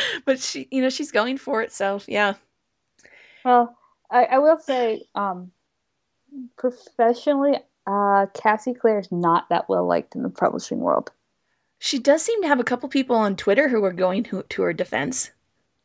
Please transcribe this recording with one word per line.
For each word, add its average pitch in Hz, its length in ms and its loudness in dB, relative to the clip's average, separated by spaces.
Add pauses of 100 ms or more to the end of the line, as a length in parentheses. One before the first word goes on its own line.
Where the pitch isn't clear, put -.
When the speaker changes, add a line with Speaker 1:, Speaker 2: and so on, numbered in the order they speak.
Speaker 1:
<laughs> 466 240 -6
But 262 140 0
she, 262 320 -10
you 262 100 -2
know, 262 80 2
she's 285 220 -8
going 247 260 0
for 254 240 -4
it, 226 100 -6
so, 196 360 -4
yeah. 208 260 0 (1120)
Speaker 2:
Well, 240 320 4 (320)
I, 247 160 4
I 262 140 2
will 311 180 6
say, 247 460 -2 (100)
um, 180 380 -6 (1080)
professionally, 254 1000 0 (280)
uh, 202 460 2
Cassie 220 400 -2
Clare 220 260 0
is 185 120 -10
not 175 380 0
that - 200 -2
well 180 160 0
liked - 300 -2
in - 80 -6
the - 60 -4
publishing - 500 -4
world. - 320 0 (680)
Speaker 1:
She 285 200 -4
does 285 240 2
seem 453 180 -4
to 330 60 -2
have 285 120 2
a 240 40 0
couple 247 260 -4
people 262 260 0
on 208 200 0
Twitter 226 320 2
who 226 160 0
are 185 100 0
going 185 320 -2
to, 185 180 -8
to - 200 -6
her 175 100 0
defense. 165 580 -6 (540)